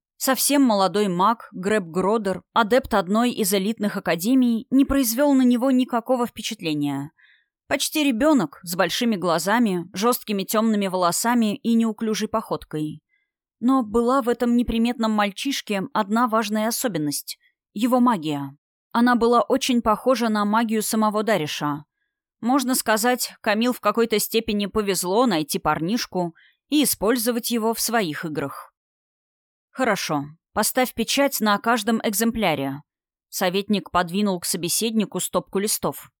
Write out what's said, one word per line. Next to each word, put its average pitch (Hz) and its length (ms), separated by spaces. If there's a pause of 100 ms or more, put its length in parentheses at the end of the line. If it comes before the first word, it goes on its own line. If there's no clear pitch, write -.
(160)
Совсем 277 460
молодой 202 460
маг, 190 440
Грэб 196 320
Гродер, 185 580 (120)
адепт 233 400
одной 208 380
из 196 200
элитных 202 460
академий, 226 720
не 269 160
произвел 277 480
на 262 80
него 247 280
никакого 254 560
впечатления. 151 880 (560)
Почти 294 340
ребенок, 269 600
с 175 140
большими 196 400
глазами, 180 760
жесткими 202 520
темными 214 420
волосами 202 680
и 226 180
неуклюжей 220 540
походкой. 156 760 (580)
Но 262 220
была 233 400
в 220 60
этом 240 280
неприметном 226 560
мальчишке 208 720 (100)
одна 220 340
важная 214 400
особенность — 165 720 (340)
его 240 280
магия. 151 560 (360)
Она 240 240
была 233 260
очень 247 400
похожа 233 460
на 208 160
магию 214 380
самого 214 400
Дариша. 151 600 (560)
Можно 254 340
сказать, 240 680
Камил 226 320
в - 80
какой-то 220 380
степени 208 480
повезло 196 600
найти 156 320
парнишку 170 760 (340)
и 294 160
использовать 233 640
его 226 220
в 220 80
своих 202 440
играх. 147 480 (960)
"Хорошо, 180 540 (280)
поставь 233 420
печать 269 460
на 208 180
каждом 226 440
экземпляре". 185 800 (460)
Советник 196 640
подвинул 180 500
к - 40
собеседнику 190 760
стопку - 380
листов. - 520 (100)